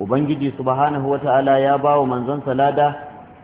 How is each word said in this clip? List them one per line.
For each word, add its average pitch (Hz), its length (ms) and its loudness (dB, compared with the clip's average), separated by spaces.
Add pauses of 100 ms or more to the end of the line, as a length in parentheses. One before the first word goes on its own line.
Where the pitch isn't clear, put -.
Ubangiji 139 560 -2
subhanahu 135 540 -2
wa 139 80 0
ta'ala 135 400 2
ya 139 200 2
ba 147 220 2
wa 135 60 0
manzon 127 380 -4
sa 135 100 -2
lada, 143 340 2 (560)